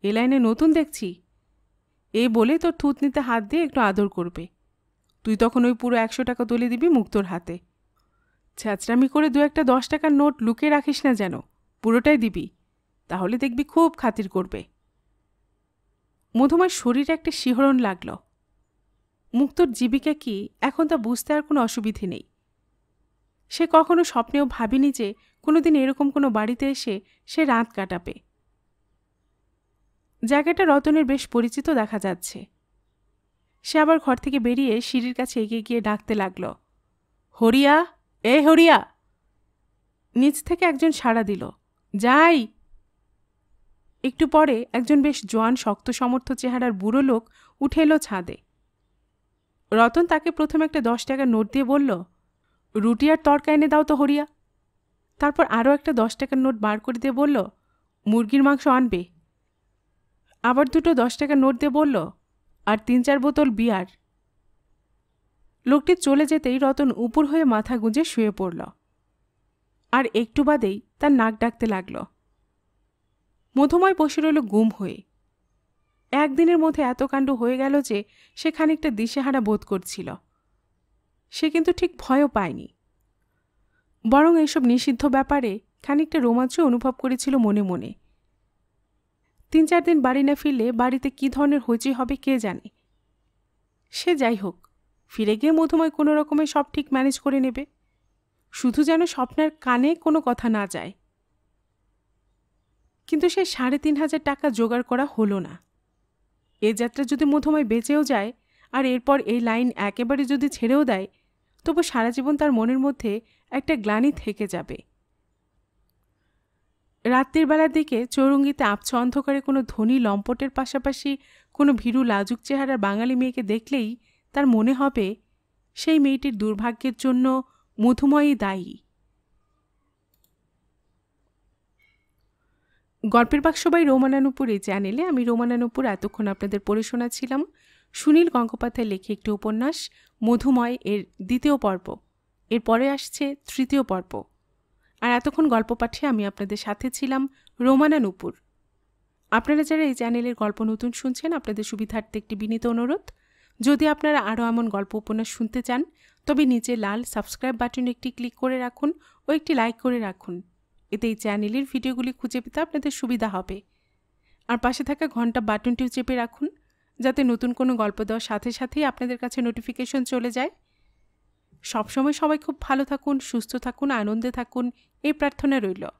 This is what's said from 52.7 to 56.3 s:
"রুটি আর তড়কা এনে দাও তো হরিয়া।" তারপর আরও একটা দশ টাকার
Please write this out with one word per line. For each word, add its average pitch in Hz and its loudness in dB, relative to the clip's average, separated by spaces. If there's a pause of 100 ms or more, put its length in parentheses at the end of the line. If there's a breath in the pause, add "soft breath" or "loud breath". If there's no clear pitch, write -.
"রুটি 233 2
আর 311 4
তড়কা 294 2
এনে 302 4
দাও 302 4
তো 302 2
হরিয়া।" 285 0 (920)
তারপর 294 2
আরও 233 2
একটা 294 -2
দশ 226 0
টাকার 269 -2